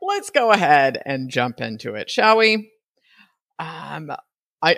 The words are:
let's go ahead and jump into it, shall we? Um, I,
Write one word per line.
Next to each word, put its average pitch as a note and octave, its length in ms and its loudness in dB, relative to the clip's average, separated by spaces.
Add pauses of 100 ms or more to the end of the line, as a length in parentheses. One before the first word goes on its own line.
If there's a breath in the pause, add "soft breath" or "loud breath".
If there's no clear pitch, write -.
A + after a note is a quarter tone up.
let's G4+ 300 -4
go A#3 220 4
ahead C#3+ 520 4
and C3 240 -6
jump B2 320 -2
into A2 360 -8
it, G#2 120 -10
shall A3 300 2
we? A3 340 0 (840 soft breath)
Um, D#3+ 520 -12 (520)
I, E3+ 160 4